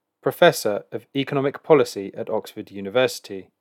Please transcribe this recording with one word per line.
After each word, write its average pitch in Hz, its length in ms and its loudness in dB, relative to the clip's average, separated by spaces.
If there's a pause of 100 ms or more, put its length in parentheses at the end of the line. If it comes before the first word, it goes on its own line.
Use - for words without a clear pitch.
(220)
Professor 135 680 2
of - 240 -10
Economic 139 480 -2
Policy 120 500 2
at 107 160 -10
Oxford 107 400 -6
University, 101 800 -4 (120)